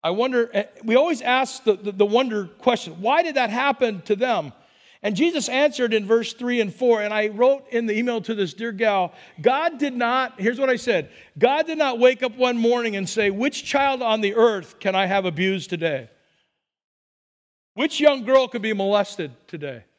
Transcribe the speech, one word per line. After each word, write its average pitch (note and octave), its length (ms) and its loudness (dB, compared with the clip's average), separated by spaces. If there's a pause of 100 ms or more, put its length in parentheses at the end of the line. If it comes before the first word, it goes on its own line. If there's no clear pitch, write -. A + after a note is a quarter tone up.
I E3 60 0
wonder, A#3 420 0
eh, G3+ 120 0 (180)
we A3+ 140 2
always C#4+ 260 2
ask B3+ 400 0
the, G#3+ 140 2
the, G3 160 -8
the G3 120 2
wonder G#3+ 420 0
question, E3+ 540 -2
"Why C#4 220 2
did D#4 140 -2
that A#3+ 140 0
happen A#3+ 520 -2
to G#3 140 0
them?" G3 360 -2 (480)
And G#3 160 -4
Jesus D#4+ 320 0
answered B3+ 460 0
in G#3 120 0
verse A3+ 260 2
three B3 280 -2
and G3+ 140 -2
four, A#3 280 2
and G#3 120 -4
I G#3+ 140 0
wrote B3+ 420 2
in A#3 160 -2
the G#3+ 100 -2
email A#3+ 260 -2
to A3+ 120 -4
this F#3+ 180 -2
dear A3+ 200 -8
gal, G3 400 0 (280)
God C#4+ 380 0
did C#4 160 -2
not, A#3+ 460 -2
here's A3+ 180 -2
what C4 120 0
I B3 40 2
said, G3+ 360 -2 (280)
"God C#4 280 4
did D#4+ 120 -6
not C4 220 0
wake B3+ 240 4
up A#3 120 -6
one B3 200 0
morning A#3 400 0
and F#3+ 120 -4
say, G#3 220 0
'Which A#3 340 -4
child C4+ 380 0
on A3 180 0
the G3+ 140 0
earth A3 460 2
can F#3+ 160 0
I F#3+ 100 2
have F#3+ 180 0
abused F3+ 460 -2
today? D#3 400 -4 (1600)
Which D4 260 -2
young C#4 240 4
girl C4 240 2
can A#3 120 -8
be A3 120 -2
molested G3 580 -2 (160)
today? C#3 380 -12 (140)